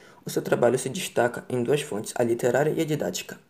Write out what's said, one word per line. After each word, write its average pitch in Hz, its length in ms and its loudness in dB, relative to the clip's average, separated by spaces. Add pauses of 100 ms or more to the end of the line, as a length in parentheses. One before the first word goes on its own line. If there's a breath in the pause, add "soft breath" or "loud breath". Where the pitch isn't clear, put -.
(260 loud breath)
O 151 40 -6
seu - 100 -2
trabalho 120 380 2
se 131 100 -4
destaca - 640 -2
em 123 120 0
duas 143 200 2
fontes, 104 340 -8
a 123 60 2
literária 123 520 2
e 160 60 0
a 160 60 0
didática. - 520 -4 (120)